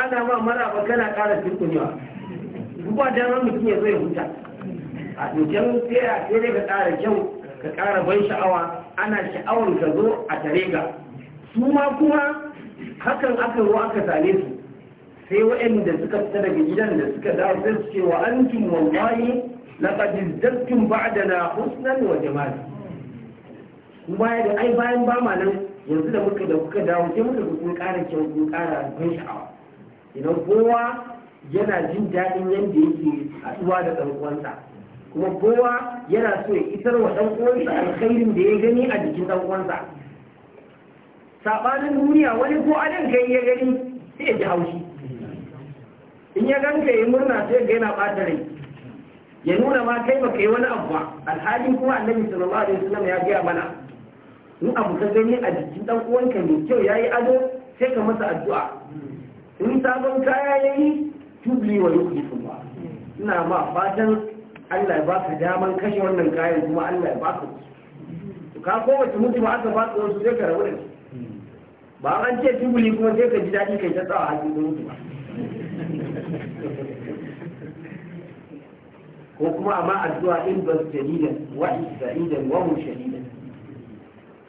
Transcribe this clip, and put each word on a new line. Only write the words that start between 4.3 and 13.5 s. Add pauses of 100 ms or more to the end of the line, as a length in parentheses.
A
doken
sai
a,
sai
dai
ka
ƙara
kyau, (280)
ka
ƙara
ban
sha'awa, (120)
ana (160)
sha'awar
ka
zo
a
tare
ka. (720)
Su (120)
ma
kuma (480)
hakan
aka